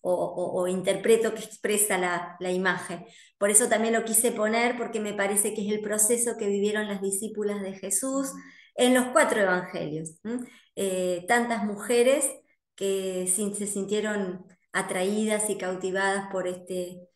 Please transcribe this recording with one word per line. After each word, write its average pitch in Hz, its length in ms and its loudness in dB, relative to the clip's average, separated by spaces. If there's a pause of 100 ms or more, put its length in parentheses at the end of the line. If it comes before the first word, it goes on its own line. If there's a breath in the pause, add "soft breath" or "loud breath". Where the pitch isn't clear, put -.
o, 180 60 2
o, 175 480 -2
o 180 80 0
interpreto 196 640 2
que - 100 -8
expresa 208 540 0
la, 175 420 -2
la 180 140 -4
imagen. 180 540 -2 (320 loud breath)
Por 202 100 2
eso 214 220 6
también 226 240 2
lo 226 100 0
quise 226 280 2
poner, 226 440 0
porque 226 240 -4
me 208 140 -4
parece 202 400 0
que 208 120 -4
es 208 60 -2
el 208 80 -2
proceso 220 580 0
que 208 80 -4
vivieron 208 420 0
las 196 120 -6
discípulas 202 640 -4
de 190 100 -6
Jesús 269 580 -4 (440 loud breath)
en 247 180 4
los 247 140 4
cuatro 247 340 4
evangelios, 170 840 -2
¿m? 240 200 -6 (320 loud breath)
Eh, 185 500 -2
tantas 233 380 2
mujeres 247 640 2 (460 soft breath)
que 190 600 -2
sin-, 202 200 -2
se 208 120 -4
sintieron 202 800 -2 (300 soft breath)
atraídas 208 760 0
y 196 80 -2
cautivadas 190 720 -2
por 185 180 -2
este 180 680 -8